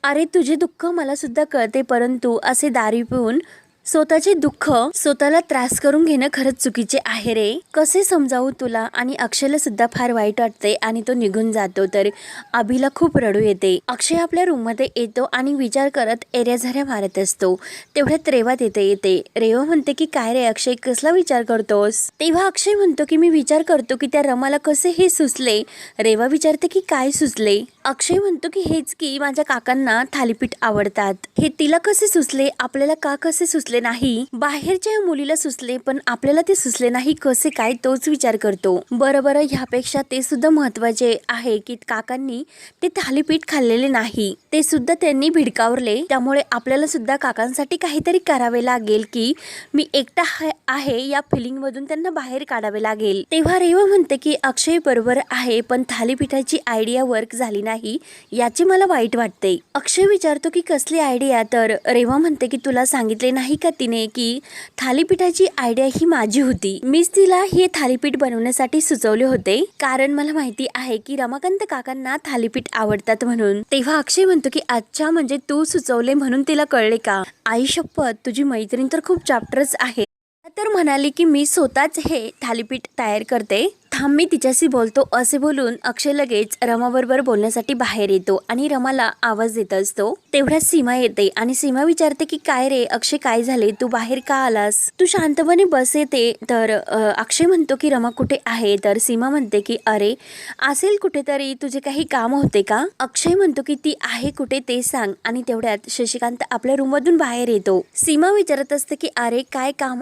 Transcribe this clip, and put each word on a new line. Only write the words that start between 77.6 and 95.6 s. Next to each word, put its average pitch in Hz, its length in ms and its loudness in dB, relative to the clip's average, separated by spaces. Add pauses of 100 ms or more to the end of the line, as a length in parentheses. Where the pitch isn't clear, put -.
शपथ, 285 480 -2 (120)
तुझी 254 180 -2
मैत्रीण 247 500 -2
तर 330 100 0
खूप 349 240 -2
चॅप्टरच 262 520 0
आहे. 240 240 -2 (540)
तर 427 100 -4
म्हणाली 294 420 2
की, 339 160 0
"मी 294 200 4
स्वतःच 294 540 0 (100)
हे 240 220 -4 (100)
थालीपीठ 233 400 -6 (180)
तयार 214 300 -2
करते, 226 440 0 (180)
थांब 277 240 0
मी 339 160 4
तिच्याशी 262 360 2
बोलतो." 254 460 2
असे 247 240 2
बोलून 269 460 0
अक्षय 277 300 -2
लगेच 240 500 -2
रमाबरोबर 247 580 0
बोलण्यासाठी 226 520 0
बाहेर 220 360 -2
येतो 190 400 2
आणि 254 180 -2
रमाला 262 440 0 (120)
आवाज 226 300 0
देत 202 200 -4
असतो. 202 420 -2 (180)
तेवढ्यात 294 280 2
सीमा 254 340 2
येते 208 400 2
आणि 240 180 -2
सीमा 269 300 0
विचारते 311 420 2
की, 311 200 -8
"काय 262 240 0
रे 254 160 0
अक्षय, - 320 -2
काय 233 260 0
झाले, 233 280 2
तू 247 160 -4
बाहेर 233 400 -2
का 277 80 0
आलास? 220 640 0
तू 370 60 6
शांतपणे 339 580 4